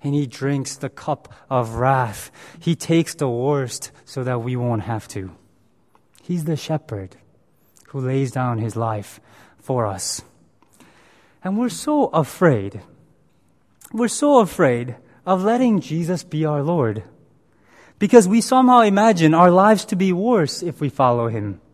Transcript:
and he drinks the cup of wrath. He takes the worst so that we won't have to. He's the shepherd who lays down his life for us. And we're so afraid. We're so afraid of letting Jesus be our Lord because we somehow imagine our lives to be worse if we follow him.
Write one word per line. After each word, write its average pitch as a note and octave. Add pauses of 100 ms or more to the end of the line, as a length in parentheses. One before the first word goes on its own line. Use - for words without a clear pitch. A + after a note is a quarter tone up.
and C#3+
he D3
drinks C3+
the C3+
cup - (160)
of A#2
wrath. B2+ (260)
He E3+
takes E3
the C#3+
worst B2+ (120)
so B2+
that B2
we B2+
won't A#2+
have A2
to. F#2+ (920)
He's F3
the D#3
shepherd A2 (760)
who C#3
lays C3
down B2
his A2
life A2+ (400)
for B2
us. - (1200)
And F#3+
we're A#3+
so D4+
afraid. B2+ (1120)
We're A3+
so D4
afraid B2+ (280)
of F#3
letting A#3
Jesus E3
be D#3
our D3
Lord B2 (960)
because G#3
we A3
somehow B3+
imagine G3
our F3
lives G3+
to -
be F#3
worse F#3
if -
we D3
follow A#2+
him. G#2 (140)